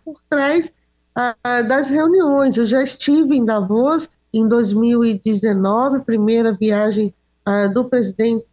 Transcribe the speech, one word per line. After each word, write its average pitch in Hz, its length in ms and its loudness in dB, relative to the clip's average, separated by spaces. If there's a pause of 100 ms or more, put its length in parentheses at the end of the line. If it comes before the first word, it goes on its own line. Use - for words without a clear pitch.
por 311 240 -16
trás, 294 420 -2 (420)
ah, 240 220 -4 (320)
das 269 220 0
reuniões. 294 680 2
Eu 233 100 0
já 247 160 2
estive 285 540 0
em 247 80 2
Davos 226 640 0 (260)
em 220 140 2
dois 226 240 2
mil 233 320 2
e 226 160 0
dezenove, 220 840 0
primeira 226 480 0
viagem, 208 600 -2 (320)
ah, 202 220 0
do 208 180 0
presidente, 226 680 -2